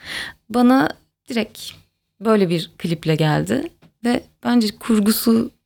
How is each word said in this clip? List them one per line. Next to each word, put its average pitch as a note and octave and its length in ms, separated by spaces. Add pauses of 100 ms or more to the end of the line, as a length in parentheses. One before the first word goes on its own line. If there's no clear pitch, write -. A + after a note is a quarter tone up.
(500)
bana B3 400 (400)
direkt A#3 300 (640)
böyle G3+ 280
bir E3 280
kliple E3 380
geldi D#3 480 (420)
ve A#3+ 180 (200)
bence A#3+ 240 (120)
kurgusu A3+ 720 (140)